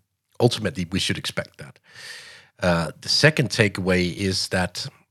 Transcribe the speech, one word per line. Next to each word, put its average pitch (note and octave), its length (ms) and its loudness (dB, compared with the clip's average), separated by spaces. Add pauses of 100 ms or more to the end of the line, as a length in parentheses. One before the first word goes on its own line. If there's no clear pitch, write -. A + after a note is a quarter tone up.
(400)
ultimately, G#2 520 2
we F#2 80 0
should - 180 -2
expect - 400 -8
that. - 220 -20 (840)
Uh, E2+ 300 2 (100)
the - 80 -8
second D3 400 4
takeaway F#2 640 2
is F#2+ 340 -2
that F#2 380 -4 (240)